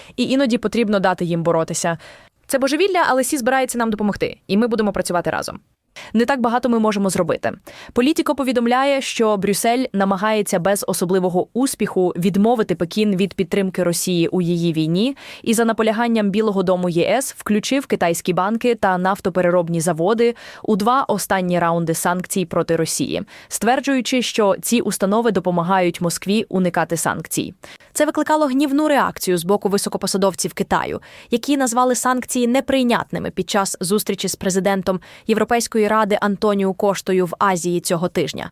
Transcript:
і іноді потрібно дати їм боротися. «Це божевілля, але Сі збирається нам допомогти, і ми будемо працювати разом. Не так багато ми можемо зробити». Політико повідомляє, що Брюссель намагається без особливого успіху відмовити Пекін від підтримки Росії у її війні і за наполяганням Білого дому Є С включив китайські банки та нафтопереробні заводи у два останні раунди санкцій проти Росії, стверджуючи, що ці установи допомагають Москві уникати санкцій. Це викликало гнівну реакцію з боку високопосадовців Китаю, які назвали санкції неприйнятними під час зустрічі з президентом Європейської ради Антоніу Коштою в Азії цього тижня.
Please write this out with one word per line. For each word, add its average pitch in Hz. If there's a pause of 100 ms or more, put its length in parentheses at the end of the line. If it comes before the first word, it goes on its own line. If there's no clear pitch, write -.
(160)
і 247
іноді 247
потрібно 214
дати 180
їм 170
боротися. 165 (480)
«Це 277
божевілля, 311
але 254
Сі 302
збирається 262
нам 226
допомогти, 208
і 190
ми 226
будемо 220
працювати 175
разом. - (520)
Не 226
так 277
багато 240
ми 233
можемо 208
зробити». 151 (400)
Політико 294
повідомляє, 254
що 220
Брюссель 226
намагається 196
без 190
особливого 180
успіху 202
відмовити 202
Пекін 196
від 190
підтримки 190
Росії 170
у 190
її 170
війні 170 (260)
і 226
за 233
наполяганням 220
Білого 202
дому 180
Є 170
С 233
включив 214
китайські 175
банки 220
та 190
нафтопереробні 175
заводи 196 (280)
у 214
два 240
останні 185
раунди 170
санкцій 180
проти 165
Росії, 160 (260)
стверджуючи, 254
що 202
ці 240
установи 214
допомагають 180
Москві 185
уникати 175
санкцій. - (380)
Це 302
викликало 311
гнівну 277
реакцію 190
з 165
боку 202
високопосадовців 190
Китаю, 76 (300)
які 240
назвали 254
санкції 247
неприйнятними 240
під 185
час 196
зустрічі 196
з -
президентом 190 (260)
Європейської 220
ради 214
Антоніу 202
Коштою 185
в 170
Азії 175
цього 175
тижня. -